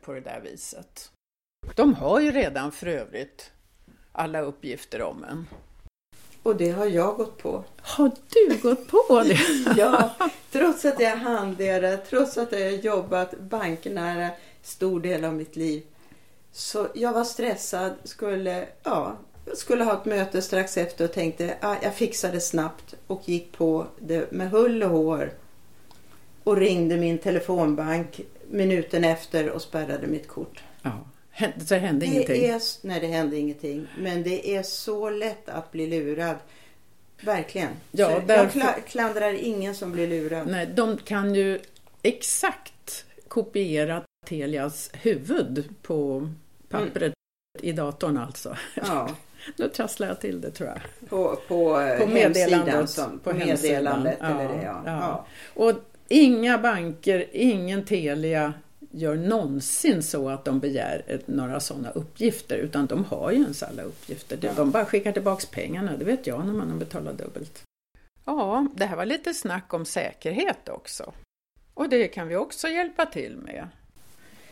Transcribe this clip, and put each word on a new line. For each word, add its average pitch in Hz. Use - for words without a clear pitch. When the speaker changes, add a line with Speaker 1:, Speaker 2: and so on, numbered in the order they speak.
Speaker 1:
på 143
det 135
där 123
viset. -
De 254
har 165
ju 302
redan 147
för -
övrigt 135
alla 160
uppgifter 131
om 78
en. 160
Speaker 2:
Och 220
det 175
har 196
jag 190
gått 220
på. -
Speaker 1:
Har 277
du 392
gått 254
på 302
det? 190
Speaker 2:
<laughs> -
Ja, 254
trots 311
att 277
jag 226
är 233
handledare, 190
trots 254
att 233
jag 202
har 190
jobbat 185
banknära 175
stor 185
del 170
av 160
mitt 156
liv. 156
Så -
jag 240
var 233
stressad, 196
skulle, 190
ja, 202
skulle 240
ha 226
ett -
möte 196
strax 190
efter 170
och 170
tänkte, 170
"Ah, 208
jag 202
fixar -
det 175
snabbt", 165
och 190
gick 175
på 165
det 165
med 185
hull 226
och 190
hår. 156
Och 208
ringde 175
min 170
telefonbank 165
minuten 185
efter 160
och 160
spärrade 151
mitt 151
kort. -
Speaker 1:
Ja. 127
Hände, -
så 175
hände 180
Speaker 2:
Det 262
Speaker 1:
ingenting? 247
Speaker 2:
är 233
s-, -
nej, 180
det 165
hände 160
ingenting. 147
Men 175
det 185
är 190
så 208
lätt 208
att -
bli 160
lurad. 160
Verkligen. 185
Speaker 1:
Ja, 196
Speaker 2:
Så 160
jag 180
Speaker 1:
därför 214
Speaker 2:
kla-, 262
klandrar 214
ingen 196
som 185
blir 170
lurad. 160
Speaker 1:
Nej, 175
de 220
kan 202
ju 196
exakt -
kopiera 170
Telias 147
huvud 147
på 147
pappret 185
Speaker 2:
Mm. -
Speaker 1:
i 170
datorn 151
alltså. -
Speaker 2:
Ja. 147
Speaker 1:
<laughs> -
Nu -
trasslar 220
jag 185
till 185
det, 175
tror -
jag. -
Speaker 2:
På, 185
på, 165
eh, 131
Speaker 1:
På 214
Speaker 2:
hemsidan 214
Speaker 1:
meddelandet. 175
Speaker 2:
som, 139
Speaker 1:
På 185
Speaker 2:
på 170
Speaker 1:
hemsidan. 143
Speaker 2:
meddelandet, 131
Speaker 1:
Ja, 160
Speaker 2:
eller 135
det, 107
ja. 98
Speaker 1:
ja. 165
Speaker 2:
Ja. 165
Speaker 1:
Och 226
inga 247
banker, 185
ingen 196
Telia 156
gör 160
någonsin 170
så 139
att 135
de 135
begär 135
ett, -
några 135
såna 139
uppgifter, -
utan 147
de 170
har -
ju 254
ens 147
alla 113
uppgifter. -
De, 160
Speaker 2:
Ja. -
Speaker 1:
de 147
bara 220
skickar 202
tillbaks 190
pengarna, 180
det -
vet 254
jag, 139
när 202
man 196
har 160
betalat 160
dubbelt. -
Ja, 262
det 196
här 180
var 170
lite 320
snack 185
om 165
säkerhet -
också. -
Och 294
det 240
kan 175
vi 170
också 302
hjälpa 339
till 156
med. -